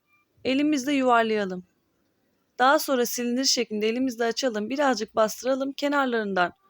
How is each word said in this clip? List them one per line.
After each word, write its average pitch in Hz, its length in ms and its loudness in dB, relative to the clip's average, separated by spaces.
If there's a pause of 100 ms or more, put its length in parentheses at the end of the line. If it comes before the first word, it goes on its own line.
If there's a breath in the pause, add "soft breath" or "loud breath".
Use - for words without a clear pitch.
(440)
elimizle 285 500 0
yuvarlayalım. 220 720 0 (920)
Daha 269 200 6
sonra 262 260 0
silindir 240 400 -2
şeklinde 220 440 0
elimizle 240 360 -2
açalım, 226 440 -2
birazcık 262 460 0
bastıralım, 262 560 0
kenarlarından 233 840 0 (160)